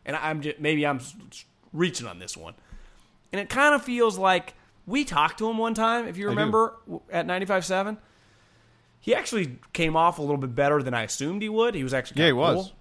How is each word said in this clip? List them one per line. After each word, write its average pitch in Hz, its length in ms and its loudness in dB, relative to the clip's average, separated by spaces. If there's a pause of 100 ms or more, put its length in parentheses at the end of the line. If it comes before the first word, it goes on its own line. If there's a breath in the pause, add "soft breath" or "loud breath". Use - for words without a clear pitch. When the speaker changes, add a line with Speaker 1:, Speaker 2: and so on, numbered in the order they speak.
Speaker 1:
And 139 100 -4
I'm 156 260 -4
just, 147 180 -6
maybe 151 260 0
I'm 143 120 0
s-, 123 180 -14 (160)
s-, - 140 -20 (260)
reaching 151 360 -2
on 87 120 -14
this 90 160 -12
one. 82 200 -16 (760 soft breath)
And 185 80 -4
it 196 100 -6
kinda 285 300 4
feels 233 380 2
like 185 380 2 (320 soft breath)
we 269 180 0
talked 156 320 2
to 220 120 -2
him 226 100 -2
one 226 160 -2
time, 226 320 0
if 175 100 -10
you 196 80 -6
Speaker 2:
I 208 40 -2
do. - 20 -
Speaker 1:
remember, 220 440 2 (100)
w-, - 160 -12 (100)
at 170 160 -2
ninety-five 185 360 0
seven. 196 340 -2 (1000 soft breath)
He 226 160 2
actually 175 440 -2 (140)
came 160 220 0
off 165 240 4
a - 20 -6
little 143 160 0
bit 131 180 -4
better 147 280 4
than 127 100 -4
I 117 100 0
assumed 156 380 -4
he 214 80 -4
would. 220 260 2
He 147 80 -4
was 131 100 -4
actually 131 280 -2
Speaker 2:
Yeah, 170 60 6
he 156 40 8
Speaker 1:
kinda 127 100 2
Speaker 2:
was. 160 140 4 (120)
Speaker 1:
cool, - 140 -20